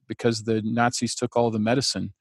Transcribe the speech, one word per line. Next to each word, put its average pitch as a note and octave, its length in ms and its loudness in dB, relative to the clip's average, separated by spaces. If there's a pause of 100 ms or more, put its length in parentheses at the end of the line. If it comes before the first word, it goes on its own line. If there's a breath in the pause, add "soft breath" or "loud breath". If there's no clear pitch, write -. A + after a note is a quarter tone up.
because A2 360 0
the A2 180 0
Nazis A#2 540 0
took - 200 -4
all A#2+ 140 4
the A2 80 -2
medicine. G#2+ 640 0